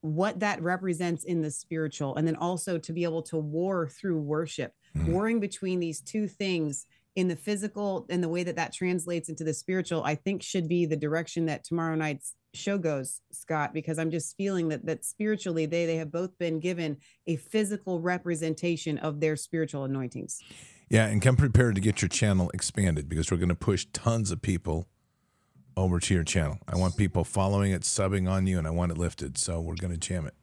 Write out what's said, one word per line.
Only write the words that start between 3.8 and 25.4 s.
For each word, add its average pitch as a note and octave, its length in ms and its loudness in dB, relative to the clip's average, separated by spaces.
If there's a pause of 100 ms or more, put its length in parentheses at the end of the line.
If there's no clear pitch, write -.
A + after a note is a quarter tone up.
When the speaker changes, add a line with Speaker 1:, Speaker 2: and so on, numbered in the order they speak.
Speaker 1:
through E3+ 320 -2
worship, D3+ 540 -4 (220)
Speaker 2:
Mm. D#2 160 2
Speaker 1:
warring A3 280 2
between F#3+ 400 -2
these E3 220 -4
two G#3+ 260 -4
things E3 580 -2 (300)
in F#3 120 2
the E3+ 80 0
physical G3+ 760 -4
and F3+ 140 0
the D#3+ 60 0
way F3 140 0
that E3+ 120 -4
that D#3+ 180 -4
translates F3 560 -2
into D#3+ 140 -8
the D#3 100 0
spiritual, F3+ 500 -2
I D3+ 120 0
think F#3+ 280 -4
should F3 240 -2
be F3 180 2
the D#3 100 0
direction D#3 500 -2
that D3+ 180 -2
tomorrow E3 320 -2
night's D#3 400 -4 (180)
show G3+ 240 -2
goes, D3 440 -2 (100)
Scott, D3+ 420 -2
because D#3 240 -4
I'm D#3+ 140 0
just D#3+ 240 -4
feeling F#3+ 340 0
that, D3+ 160 -4
that D#3 200 -4
spiritually G3 600 -2
they, E3+ 200 0
they E3 120 0
have D#3+ 140 -4
both F3+ 260 -4
been D#3+ 220 0
given E3+ 380 -2 (300)
a E3 100 0
physical G3+ 640 -2
representation E3 1000 0
of D3 200 -2
their D#3 160 2
spiritual D3 480 -2
anointings. C3+ 580 -4 (480)
Speaker 2:
Yeah, A2 180 6
and G#2 140 2
come B2+ 160 6
prepared B2+ 380 6
to F#2+ 60 2
get G#2 200 2
your F2 80 2
channel F#2+ 440 4
expanded, E2 560 2
because D#2+ 220 2
we're F2+ 60 4
gonna F2 180 4
push - 380 2
tons A2+ 380 0
of F2+ 100 -4
people F2 460 0 (880)